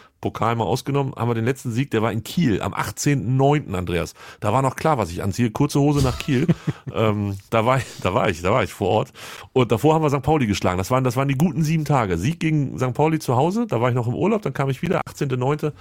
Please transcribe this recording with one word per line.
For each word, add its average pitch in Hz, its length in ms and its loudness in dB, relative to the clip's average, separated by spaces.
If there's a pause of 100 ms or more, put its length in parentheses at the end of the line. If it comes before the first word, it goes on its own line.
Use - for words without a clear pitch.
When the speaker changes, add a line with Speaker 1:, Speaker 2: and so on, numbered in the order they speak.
(200)
Speaker 1:
Pokal 110 360 0
mal 113 80 0
ausgenommen, 135 520 0
haben 117 140 0
wir 117 40 0
den 113 120 0
letzten 131 260 -2
Sieg, 131 200 -2
der 107 100 2
war 113 100 2
in 110 120 -6
Kiel 127 360 0
am - 140 -4
achtzehnten 131 600 0
neunten, 139 400 2
Andreas. 87 360 -2 (280)
Da 101 120 0
war 127 80 2
noch 135 160 0
klar, 156 220 0
was 92 120 -2
ich 85 120 -6
anziehe. 107 300 0
Kurze 143 280 0
Hose 143 220 2
nach 127 160 0
Kiel. 139 340 0
Speaker 2:
<laughs> - 40 2 (360)
Speaker 1:
Ähm, 104 440 0 (120)
da 113 160 2
war 127 140 2
ich, 113 60 -2 (180)
da 92 100 0
war 117 160 2
ich, 85 140 -4
da 90 80 2
war 113 140 2
ich - 100 -8
vor 98 140 -2
Ort. 110 240 0 (420)
Und 120 180 2
davor 143 220 4
haben 160 80 2
wir 147 80 2
Sankt 135 160 -2
Pauli 151 200 2
geschlagen. 92 300 0
Das 95 140 -4
waren, 131 140 2
das 123 120 0
waren 139 120 0
die 135 100 0
guten 160 240 0
sieben 156 240 0
Tage. 107 320 2
Sieg 135 220 -2
gegen 147 360 0
Sankt 123 220 -2
Pauli 156 220 2
zu 123 160 0
Hause, 190 300 0
da 120 140 -2
war 127 80 2
ich 120 60 0
noch 120 140 -2
im 123 60 -2
Urlaub, 202 280 0
dann 139 100 -4
kam 135 160 -2
ich 135 140 -4
wieder, 175 240 -2
achtzehnte 127 320 -4
neunte, 147 420 -2